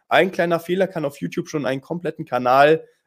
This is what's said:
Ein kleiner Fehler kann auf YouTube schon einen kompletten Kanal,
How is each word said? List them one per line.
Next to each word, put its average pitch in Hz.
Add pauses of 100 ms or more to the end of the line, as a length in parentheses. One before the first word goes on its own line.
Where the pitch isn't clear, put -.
Ein 175
kleiner 170
Fehler 180
kann 165
auf 143
YouTube 170
schon 151
einen 135
kompletten 165
Kanal, 139 (220)